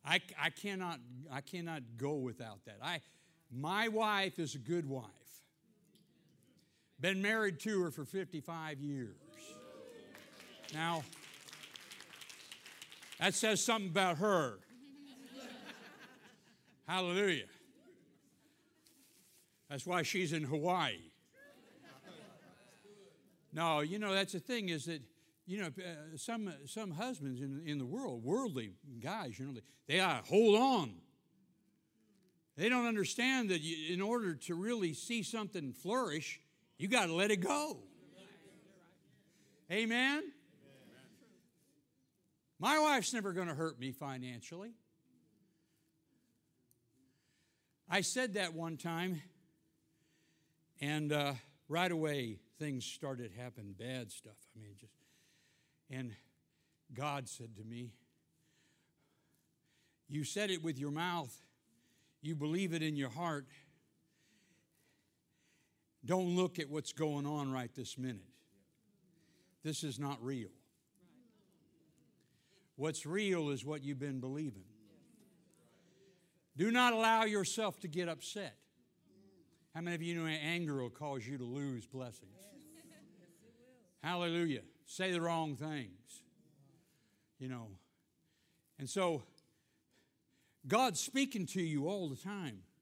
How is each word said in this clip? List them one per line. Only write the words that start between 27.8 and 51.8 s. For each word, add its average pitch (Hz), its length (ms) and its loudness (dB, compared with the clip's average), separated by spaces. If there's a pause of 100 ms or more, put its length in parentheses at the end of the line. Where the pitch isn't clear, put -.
world, 139 380 -4
worldly 135 500 0 (280)
guys, 151 380 -4
you 131 80 -6
know, 143 80 -8
they, - 400 -4
they, 185 60 8
uh, 165 180 6 (100)
hold 214 280 10
on. 220 380 6 (1600)
They 180 120 2
don't 247 180 4
understand 233 640 2
that 170 120 4
you, 160 320 -2
in 185 80 2
order 214 320 2
to 165 200 -4
really 196 380 0
see 226 300 -2
something 185 500 -4
flourish, 185 680 0 (360)
you 190 120 -2
gotta 196 260 6
let 202 160 6
it 208 80 6
go. - 400 2 (1900)
Amen? 247 500 4 (2250)
My 269 200 6
wife's 285 340 6
never 202 200 0
gonna 170 220 0
hurt 147 260 -2
me 131 120 -4
financially. 135 800 -8 (3250)
I 190 120 4
said 254 320 0
that 185 180 0
one 165 240 -4
time, 170 460 -2 (1600)
and, 151 300 0
uh, 143 220 4 (380)
right 175 200 2